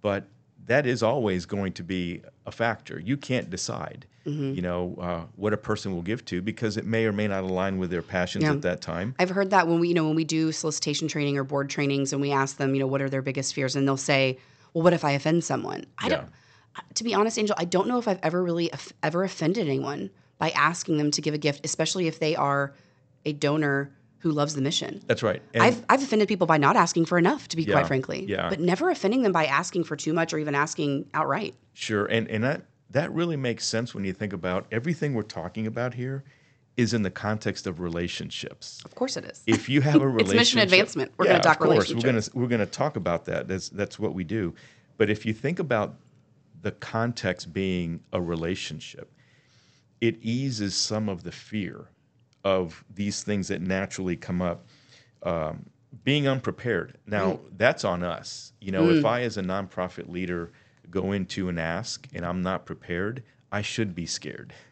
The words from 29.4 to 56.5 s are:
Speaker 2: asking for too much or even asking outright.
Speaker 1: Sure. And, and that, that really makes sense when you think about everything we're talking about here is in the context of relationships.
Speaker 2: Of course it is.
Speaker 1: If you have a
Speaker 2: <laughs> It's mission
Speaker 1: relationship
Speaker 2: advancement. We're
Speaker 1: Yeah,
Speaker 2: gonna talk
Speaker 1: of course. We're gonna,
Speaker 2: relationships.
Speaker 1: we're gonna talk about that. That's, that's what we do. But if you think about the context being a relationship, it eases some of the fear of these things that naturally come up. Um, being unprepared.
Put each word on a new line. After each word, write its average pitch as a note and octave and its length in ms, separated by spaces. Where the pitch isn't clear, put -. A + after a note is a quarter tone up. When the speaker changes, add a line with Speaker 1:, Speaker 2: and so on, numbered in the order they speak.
Speaker 2:
asking D#3+ 380
for D3+ 120
too D#3 160
much E3 220
or D#3 40
even D3+ 160
asking D3 600
outright. D3+ 400
Speaker 1:
Sure. G#2 340
And, A2+ 220
and A2 160
that, C#3 180
that D3 220
really E3 240
makes B2 300
sense A#2 280
when G2 100
you F#2+ 100
think G2+ 180
about F#2 400
everything C#3+ 420
we're G#2+ 80
talking F#2 440
about A#2+ 280
here C3 300
is A#2 180
in A2 80
the F#2 80
context G#2+ 560
of F2 140
relationships. - 1040
Speaker 2:
Of - 100
course C4 240
it - 80
is. - 200
Speaker 1:
If A2+ 220
you C3+ 140
have D3 180
a C3+ 80
Speaker 2:
<laughs> B2 80
It's - 160
mission A#3 260
Speaker 1:
relationship G#3+ 60
Speaker 2:
advancement. F3+ 540
We're F3+ 80
Speaker 1:
Yeah, F#3 60
Speaker 2:
gonna - 120
talk D#3+ 160
Speaker 1:
of D#3+ 60
course. G#2 240
We're - 60
gonna, A#2 180
Speaker 2:
relationships. A2 200
Speaker 1:
we're B2 140
gonna A2 180
talk C#3+ 300
about F2 300
that. F2 200
That's, F#2 220
that's G2+ 300
what G#2+ 160
we F#3 100
do. G2 300
But G#2+ 140
if G#2 160
you A2 80
think E3 240
about B2+ 380
the G#2 100
context A2 800
being F2+ 480
a F#2+ 100
relationship, E2+ 920
it A#2 220
eases A2+ 520
some G#2+ 360
of E2+ 140
the E2+ 80
fear - 560
of F#2 400
these G2+ 280
things G#2 260
that F#2+ 120
naturally F#2 560
come F2+ 240
up. F2 240
Um, D#2 420
being C#3 220
unprepared. A#2+ 720